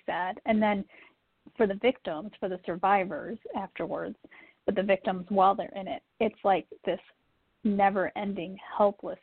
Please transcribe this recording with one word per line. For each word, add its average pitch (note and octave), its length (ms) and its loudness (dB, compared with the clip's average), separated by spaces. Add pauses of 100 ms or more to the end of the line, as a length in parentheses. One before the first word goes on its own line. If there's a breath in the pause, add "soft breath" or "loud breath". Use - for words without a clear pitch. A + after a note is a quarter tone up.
sad. F3+ 380 -4
And A3 160 2
then G#3 220 2 (720 loud breath)
for A3 120 4
the G3 80 -2
victims, G#3 640 -2
for G3+ 100 -4
the F3+ 160 -6
survivors F#3+ 720 0 (180)
afterwards, E3+ 600 -6 (500 loud breath)
but G3+ 100 0
the G3+ 60 2
victims F#3+ 480 0
while G3 240 6
they're G3 220 -4
in G3 120 -8
it, - 140 -8 (180)
it's A3 240 -2
like G#3+ 220 4 (180)
this A3+ 160 -2 (640)
never-ending, G3 960 0 (200)
helpless G3+ 460 0